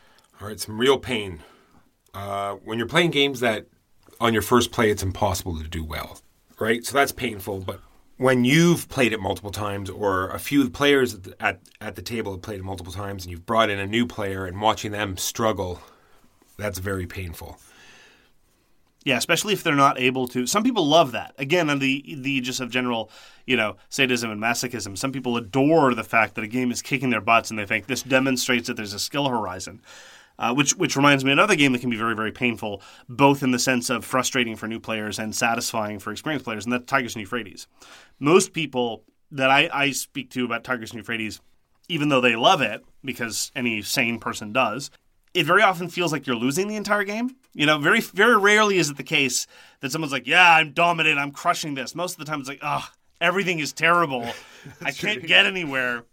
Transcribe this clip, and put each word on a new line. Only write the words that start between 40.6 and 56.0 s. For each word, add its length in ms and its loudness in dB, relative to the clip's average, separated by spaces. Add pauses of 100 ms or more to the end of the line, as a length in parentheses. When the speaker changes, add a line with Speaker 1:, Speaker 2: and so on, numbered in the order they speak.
Speaker 2:
Tigris 280 -6
and 60 -12
Euphrates, 440 -8 (480)
even 200 0
though 120 4
they 140 4
love 260 6
it, 220 -4 (200)
because 520 -6
any 280 -2
sane 360 -2
person 320 -8
does, 380 -2 (460)
it 100 2
very 160 4
often 280 2
feels 240 -2
like 120 -4
you're 120 0
losing 320 0
the 80 -6
entire 260 -2
game. 320 -6 (180)
You 120 0
know, 120 4
very, 220 2
very 380 4
rarely 400 4
is 120 2
it 60 -8
the 80 -10
case 440 0 (340)
that 100 -6
someone's 220 -4
like, 140 -6
"Yeah, 280 8
I'm 160 2
dominant, 480 2
I'm 120 -4
crushing 440 -2
this." 180 -8
Most 200 -6
of 60 -16
the 60 -14
time 140 -6
it's 80 -10
like, 140 -12
"Ugh, 220 -4 (360)
everything 400 0
is 140 -4
terrible. 520 2 (300)
Speaker 1:
<laughs> 260 -20
Speaker 2:
I 100 -4
can't 280 -4
Speaker 1:
True. 80 -10
Speaker 2:
get 180 6
anywhere. 680 -4